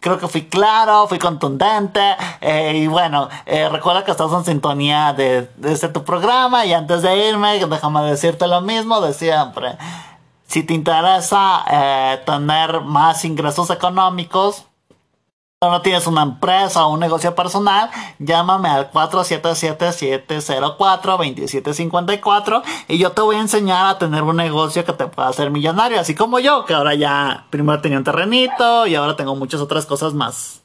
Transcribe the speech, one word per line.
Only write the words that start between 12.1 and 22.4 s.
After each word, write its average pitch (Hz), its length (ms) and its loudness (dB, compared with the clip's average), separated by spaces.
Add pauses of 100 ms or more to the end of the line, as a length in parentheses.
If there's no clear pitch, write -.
tener 156 560 0
más 151 420 2
ingresos 160 460 -2
económicos, 180 960 0 (960)
o 175 80 4
no 175 120 2
tienes 175 260 0
una 160 160 2
empresa 180 640 0
o 156 80 2
un 156 80 -2
negocio 170 340 0
personal, 202 560 0 (260)
llámame 170 520 2
al 139 220 0
cuatro 165 340 0
siete 165 300 -2
siete, 160 360 -2
siete 143 480 -4
cero 143 380 -2
cuatro, 190 400 2
veintisiete 139 560 -4
cincuenta 175 400 -2
y - 80 -4
cuatro 208 420 0 (240)